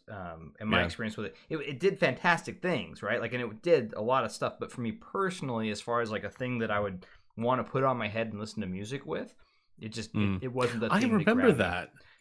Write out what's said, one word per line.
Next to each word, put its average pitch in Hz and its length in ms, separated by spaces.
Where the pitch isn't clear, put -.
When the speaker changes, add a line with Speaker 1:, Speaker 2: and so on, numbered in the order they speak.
Speaker 1:
um, 85 500
in 107 80
my 92 140
Speaker 2:
Yeah. 87 40
Speaker 1:
experience 107 320
with 104 100
it. - 80
It, 156 80
it 139 220
did 185 180
fantastic 160 640
things, 110 400
right? 107 180
Like, 113 140
and 123 80
it 110 220
did 139 320
a 107 60
lot 123 240
of 110 60
stuff. - 280
But - 120
for 127 100
me 113 100
personally, 139 800
as 101 100
far 120 200
as, 110 100
like, 101 120
a 101 60
thing 123 300
that 113 100
I 104 100
would 95 260
wanna 120 260
put 135 200
on 131 140
my 110 120
head 113 180
and 104 120
listen 107 220
to 92 60
music 104 380
with, 180 280
it 110 140
just, 107 200
Speaker 2:
Mm. 101 240
Speaker 1:
it, 90 80
it 123 80
wasn't 120 280
the 113 100
Speaker 2:
I 190 80
Speaker 1:
thing 240 120
that 214 80
Speaker 2:
remember 226 220
Speaker 1:
grabbed 131 40
me. 104 60
Speaker 2:
that. 90 300